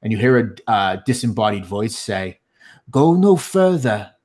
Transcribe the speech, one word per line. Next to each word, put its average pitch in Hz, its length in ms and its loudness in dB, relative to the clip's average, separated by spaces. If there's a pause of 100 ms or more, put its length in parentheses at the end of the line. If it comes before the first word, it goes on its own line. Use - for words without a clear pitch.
And 110 100 -4
you 113 60 -2
hear 123 200 4 (280)
a, - 40 -8
uh, 98 260 0 (100)
disembodied 107 580 -2
voice 101 340 -6
say, 95 420 -8 (500)
Go 151 240 4
no 185 220 4
further. 151 760 0 (120)